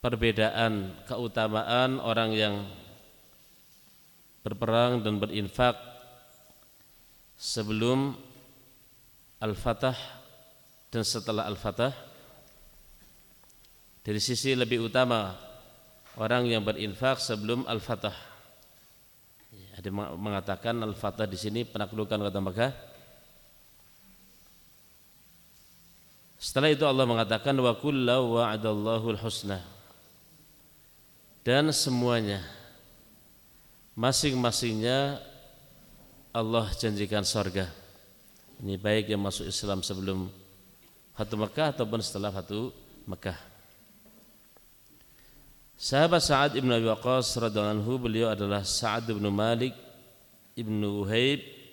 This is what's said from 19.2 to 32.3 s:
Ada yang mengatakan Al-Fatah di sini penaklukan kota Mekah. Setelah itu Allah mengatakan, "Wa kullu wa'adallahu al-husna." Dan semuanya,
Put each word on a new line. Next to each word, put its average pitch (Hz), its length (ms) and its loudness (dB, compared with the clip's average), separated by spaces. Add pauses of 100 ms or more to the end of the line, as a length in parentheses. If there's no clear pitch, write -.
Ada 95 160 -8
yang 90 240 -6
mengatakan 101 640 -4
Al-Fatah 107 480 -4
di 95 80 -8
sini 107 320 -4
penaklukan 104 480 -4
kota 101 240 -2
Mekah. 107 320 0 (3750)
Setelah 151 320 4
itu 147 160 4
Allah 131 160 6
mengatakan, 113 560 2
"Wa 120 160 4
kullu 127 640 2
wa'adallahu 110 720 0
al-husna." 101 480 -4 (1900)
Dan 139 240 4
semuanya, 120 720 0 (1600)